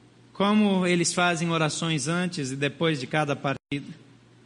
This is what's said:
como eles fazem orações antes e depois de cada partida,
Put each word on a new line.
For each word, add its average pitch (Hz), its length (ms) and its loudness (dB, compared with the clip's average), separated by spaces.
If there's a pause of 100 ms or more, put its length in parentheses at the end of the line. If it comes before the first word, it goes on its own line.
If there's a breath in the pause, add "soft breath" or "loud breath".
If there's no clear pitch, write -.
(320)
como 196 540 2
eles 175 260 2
fazem 175 380 2
orações 160 580 0
antes 175 420 -4
e 135 60 -6
depois 143 440 -2
de 127 60 -8
cada 147 280 0
partida, 139 540 -6 (580)